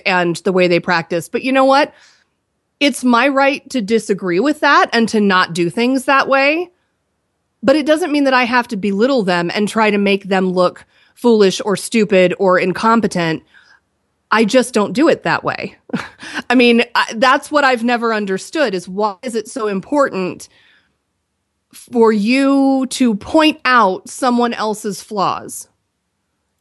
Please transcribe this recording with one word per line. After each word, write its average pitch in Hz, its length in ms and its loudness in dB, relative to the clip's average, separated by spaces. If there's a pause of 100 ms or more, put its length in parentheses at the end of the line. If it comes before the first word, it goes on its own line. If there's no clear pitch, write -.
and 180 320 0
the - 140 -4
way 180 160 2
they 170 140 2
practice. 170 480 -4
But 247 140 -6
you 262 100 -2
know 269 100 2
what? 269 300 2 (880)
It's 285 240 -2
my 247 240 2
right 277 400 0
to 262 120 -4
disagree 196 600 -2
with 285 180 -2
that 311 320 2
and 226 160 2
to 220 140 0
not 185 320 2
do 175 160 -2
things 247 340 -2
that 277 240 0
way. 285 420 0 (920)
But 269 140 2
it 294 80 -2
doesn't 311 260 0
mean 285 140 0
that 269 80 2
I 254 100 2
have 240 240 -2
to 233 80 -6
belittle 208 480 0
them 175 300 0
and 202 160 -2
try 220 200 0
to 208 80 0
make 202 280 0
them 190 260 0
look 180 320 0 (320)
foolish 214 480 2
or 196 140 -2
stupid 185 640 2
or 190 200 4
incompetent. 185 840 0 (880)
I 214 140 2
just 247 300 0
don't 202 180 0
do 247 160 2
it - 160 0
that 156 220 -2
way. - 320 -8 (160)
<laughs> - 560 -12
I 247 60 2
mean, 240 280 4 (120)
I, - 200 -2
that's 262 340 2
what 294 140 2
I've 254 220 0
never 233 280 0
understood, 208 640 -4
is 180 140 -8
why 202 340 -4
is 233 120 -8
it 220 120 -4
so 220 200 -6
important 196 840 -4 (1200)
for 226 380 0
you 269 800 2
to 240 260 0
point 311 480 0
out 220 460 2
someone 240 440 0
else's 214 480 -6
flaws? 131 680 -6 (920)